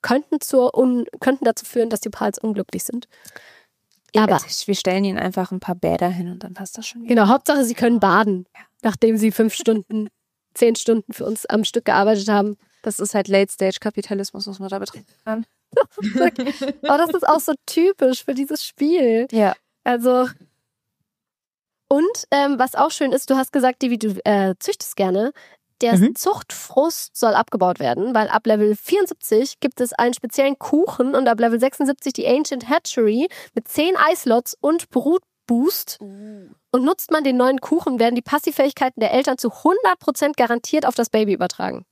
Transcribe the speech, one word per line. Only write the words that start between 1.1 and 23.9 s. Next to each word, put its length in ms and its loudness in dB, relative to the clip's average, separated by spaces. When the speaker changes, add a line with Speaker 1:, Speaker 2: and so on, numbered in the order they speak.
Speaker 1:
könnten 240 0
dazu 220 0
führen, 240 -2
dass 100 -4
die 100 -8
Pals 280 -4
unglücklich 460 -6
sind. 240 -10
Speaker 2:
Ja, 80 4
Speaker 1:
Aber 160 4
Speaker 2:
wir 80 0
stellen 300 0
ihnen 140 -2
einfach 320 -4
ein 100 -6
paar 140 -4
Bäder 340 0
hin 220 -4
und 140 -14
dann 100 -14
passt 240 -16
das 80 -14
schon 160 -14
wieder. 120 -14
Speaker 1:
Genau, 140 6
Hauptsache, 360 4
sie 100 -2
können 260 2
baden, 540 2
Speaker 2:
Ja. 80 -20
Speaker 1:
nachdem 360 2
sie 140 2
fünf 220 0
Stunden, 540 -2
<laughs> 240 -20
zehn 220 4
Stunden 360 -2
für 120 -10
uns 220 -6
am 180 0
Stück 220 -4
gearbeitet 420 2
haben. 280 0
Speaker 2:
Das 180 -8
ist 140 -6
halt 140 0
Late-Stage-Kapitalismus, 1160 -2
was 140 -14
man 80 -10
da 100 -8
betrachten 280 -12
kann. 220 -6
Speaker 1:
<laughs> 1160 -2
Aber 100 4
das 120 2
ist 180 0
auch 120 4
so 140 -2
typisch 580 2
für 100 -4
dieses 300 -4
Spiel. 680 0
Speaker 2:
Ja. 220 2
Speaker 1:
Also, 440 2
und, 400 0
ähm, 280 2
was 160 0
auch 160 2
schön 220 -2
ist, 180 -2
du 60 4
hast 160 -2
gesagt, 300 2
Divi, 160 0